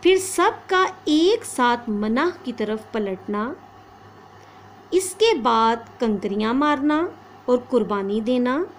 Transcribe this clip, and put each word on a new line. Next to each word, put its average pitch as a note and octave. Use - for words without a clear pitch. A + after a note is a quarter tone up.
फिर F#4
सबका F#4
एक E4+
साथ A#3+
मनाह A3
की B3
तरफ G#3+
पलटना, G#3
इसके G#4+
बाद A3+
कंकरियाँ G#3+
मारना D4
और B3
कुर्बानी G#3
देना। B3